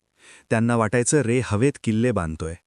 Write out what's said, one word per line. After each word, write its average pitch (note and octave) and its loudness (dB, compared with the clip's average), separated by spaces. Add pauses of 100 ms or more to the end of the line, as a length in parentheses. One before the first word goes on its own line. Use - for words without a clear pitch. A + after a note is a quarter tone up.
(500)
त्यांना A#2 2
वाटायचं, A#2+ 2
रे A#2+ 0
हवेत A2 0 (120)
किल्ले A#2 0
बांधतोय. E2 -6 (120)